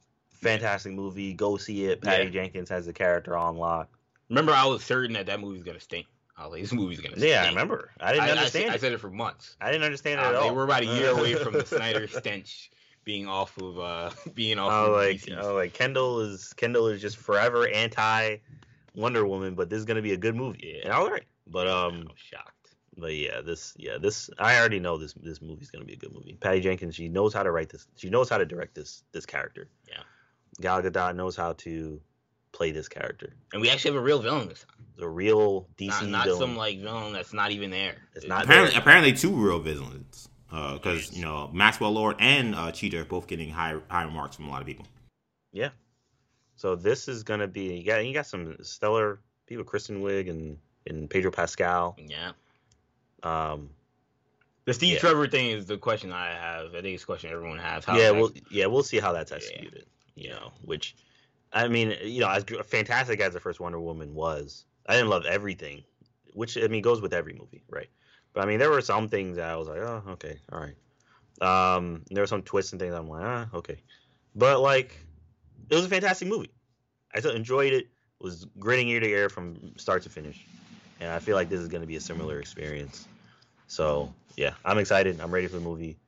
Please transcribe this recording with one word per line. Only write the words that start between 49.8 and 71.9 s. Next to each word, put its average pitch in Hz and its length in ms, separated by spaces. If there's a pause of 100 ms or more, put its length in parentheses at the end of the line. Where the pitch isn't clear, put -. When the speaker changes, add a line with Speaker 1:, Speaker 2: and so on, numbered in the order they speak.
Speaker 1:
Wiig 98 260
and, 80 300 (300)
and 78 200
Pedro 92 240
Pascal. 87 680
Speaker 2:
Yeah. 78 320 (920)
Speaker 1:
Um, 78 460 (960)
Speaker 2:
The 127 80
Steve 175 220
Speaker 1:
yeah. 151 40
Speaker 2:
Trevor 151 280
thing 131 240
is 104 140
the 101 120
question 101 340
I 90 220
have. 85 400
I 87 80
think 92 140
it's 90 80
a - 20
question 85 260
everyone 82 280
has. 82 260
How 95 100
Speaker 1:
Yeah, 113 40
Speaker 2:
is 113 120
that 101 40
Speaker 1:
we'll, 113 160 (180)
yeah, 98 160
we'll 127 180
see 117 160
how 98 140
that's 82 180
Speaker 2:
Yeah. 71 60
Speaker 1:
executed. 50 480 (300)
You - 140
know, - 220 (120)
which, - 320 (580)
I 117 140
mean, 113 360
you 120 180
know, 117 80
as 113 140
g-, 104 220
fantastic 120 560
as 95 120
the 87 60
first 87 200
Wonder 85 200
Woman 80 360
was, 78 500 (220)
I 101 60
didn't 117 160
love 87 160
everything, 85 580 (500)
which, 117 240
I 113 120
mean, 110 120
goes 117 200
with 92 120
every 82 200
movie, - 360
right? - 200 (440)
But, 98 100
I 98 40
mean, 107 100
there 143 140
were 139 100
some 107 280
things 95 280
that 82 120
I 82 80
was 80 100
like, 78 100
"Oh, 110 320
okay, 78 300 (120)
all 82 80
right." 73 160 (680)
Um, 92 680